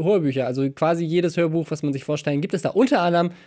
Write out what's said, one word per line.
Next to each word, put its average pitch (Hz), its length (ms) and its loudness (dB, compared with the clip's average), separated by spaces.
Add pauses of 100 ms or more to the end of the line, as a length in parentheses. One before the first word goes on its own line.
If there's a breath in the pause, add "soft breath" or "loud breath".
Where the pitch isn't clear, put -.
Hörbücher. 151 440 2
Also 135 240 -2
quasi 170 340 0
jedes 170 320 0
Hörbuch, 165 340 0
was 151 120 -4
man 147 100 -2
sich 135 120 -6
vorstellen, 147 360 -2
gibt 180 140 -4
es 170 80 -4
da. 151 80 -2
Unter 247 320 4
anderem, 175 280 2 (160 loud breath)